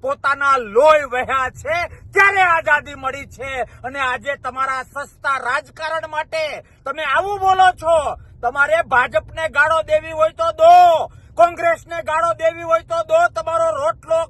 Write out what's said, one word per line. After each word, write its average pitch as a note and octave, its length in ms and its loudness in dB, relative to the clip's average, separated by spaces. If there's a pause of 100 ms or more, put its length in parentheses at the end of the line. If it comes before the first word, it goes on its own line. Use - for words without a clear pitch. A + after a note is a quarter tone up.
પોતાના C#4 560 0 (180)
લોહી D4 380 4
વહ્યા B3+ 380 -4
છે, D4+ 260 -8 (360)
ત્યારે G4 300 4
આઝાદી D#4 600 0
મળી C4+ 240 -8
છે. C4 240 -14 (340)
અને C4+ 160 -8
આજે C4 360 -4
તમારા C4 480 -6
સસ્તા C#4 540 -8
રાજકારણ D4+ 720 -6
માટે D#4 340 -6 (400)
તમે D4 200 -8
આવું F4 360 -2
બોલો F#4+ 320 4
છો. D#4+ 260 0 (420)
તમારે C#4+ 420 0
ભાજપને D#4 680 -2
ગાળો D4+ 340 0
દેવી D#4 360 -2
હોય D#4 140 2
તો E4 160 -4 (140)
દો, E4+ 120 10 (600)
કોંગ્રેસને E4+ 680 0
ગાળો D#4+ 320 -2
દેવી E4 360 -4
હોય E4 120 2
તો E4 160 -6 (100)
દો, D#4+ 120 4 (140)
તમારો E4 420 -2
રોટલો D#4+ 540 -4